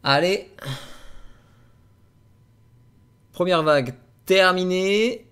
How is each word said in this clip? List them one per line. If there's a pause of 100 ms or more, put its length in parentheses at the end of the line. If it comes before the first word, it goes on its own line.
Allez. (2750)
Première
vague (300)
terminée.